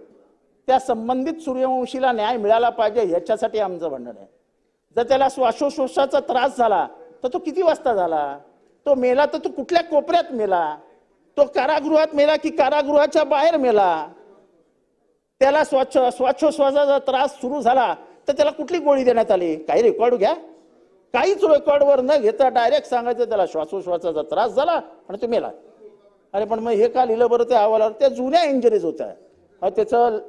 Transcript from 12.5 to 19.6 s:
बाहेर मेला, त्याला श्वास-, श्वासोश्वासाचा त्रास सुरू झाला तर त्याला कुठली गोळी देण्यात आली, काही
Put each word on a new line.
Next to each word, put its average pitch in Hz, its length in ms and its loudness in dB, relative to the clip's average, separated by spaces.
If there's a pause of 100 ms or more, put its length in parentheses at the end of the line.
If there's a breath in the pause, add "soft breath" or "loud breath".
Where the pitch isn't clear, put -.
बाहेर 302 340 2
मेला, 196 500 2 (1300)
त्याला 285 240 4
श्वास-, 262 540 0
श्वासोश्वासाचा 277 840 2
त्रास 269 420 -2
सुरू 262 200 -6
झाला 233 340 2 (320 loud breath)
तर 285 60 0
त्याला 294 180 0
कुठली 302 260 -6
गोळी 285 260 2
देण्यात 226 280 2
आली, 175 240 0
काही 156 260 0